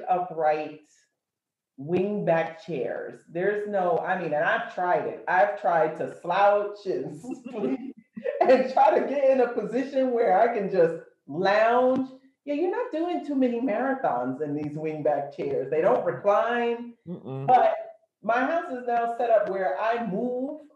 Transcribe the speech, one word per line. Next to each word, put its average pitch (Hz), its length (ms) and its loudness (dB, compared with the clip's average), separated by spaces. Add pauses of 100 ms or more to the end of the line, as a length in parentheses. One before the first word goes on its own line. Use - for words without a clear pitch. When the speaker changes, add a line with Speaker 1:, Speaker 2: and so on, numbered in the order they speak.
Speaker 1:
upright 156 720 -2 (960)
wing 185 480 -2
back 165 400 0
chairs. 123 560 -8 (100)
There's 208 380 -2
no, 180 300 0
I 180 220 -2
mean, 160 120 -6
and 151 120 0
I've 214 300 -2
tried 175 320 0
it. 117 220 -10
I've 185 320 2
tried 160 380 0
to - 220 -8
slouch 202 640 2
and 147 340 -6
<laughs> - 0 -
sleep 247 720 -6 (460)
and 262 320 4
try - 260 6
to - 80 -2
get 269 240 2
in 254 100 4
a 233 120 2
position 262 600 -2
where 196 280 4
I 240 160 4
can 190 140 -2
just 165 240 4 (340)
lounge. 226 800 2 (360)
Yeah, 285 100 -4
you're 349 160 0
not 466 220 -4
doing 330 340 -4
too 294 80 -4
many 240 260 0
marathons 208 800 -2
in 147 140 -4
these 147 220 -6
wing 156 260 -6
back 147 340 -2
chairs. 139 340 -4
They 151 120 0
don't 214 220 2
recline. 233 880 0 (120)
Speaker 2:
Mm-mm. 135 400 -10
Speaker 1:
But - 280 6 (480)
my 233 180 0
house 330 320 -2
is 240 140 -10
now 233 320 0
set 240 120 0
up 190 200 4
where 190 300 -2
I 226 260 0
move 247 540 -4 (160)